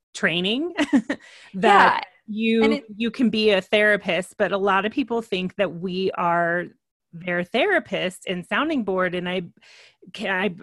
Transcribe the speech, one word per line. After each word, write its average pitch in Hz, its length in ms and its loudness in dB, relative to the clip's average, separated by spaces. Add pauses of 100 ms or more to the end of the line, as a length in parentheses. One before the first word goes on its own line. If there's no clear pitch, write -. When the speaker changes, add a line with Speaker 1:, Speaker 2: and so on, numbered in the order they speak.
(140)
Speaker 1:
training 208 640 -2
<laughs> - 760 -2
that - 0 -
Speaker 2:
Yeah. 196 460 6 (280)
Speaker 1:
you, 226 360 0
Speaker 2:
And 220 120 4
it 277 100 -6 (100)
Speaker 1:
you 226 160 -2
can 226 180 2
be 214 200 2
a 190 100 4
therapist. 202 800 0
But 196 160 0
a 202 40 -2
lot 196 280 2
of 214 80 -4
people 233 280 -2
think 185 340 -4
that 185 180 -2
we 185 380 -4
are 170 560 0 (440)
their 175 320 -4
therapist 220 840 -2
and 180 180 -6
sounding 269 400 -2
board. 185 280 -2
And 180 140 -6
I 180 160 -4 (720)
can't, 190 500 -4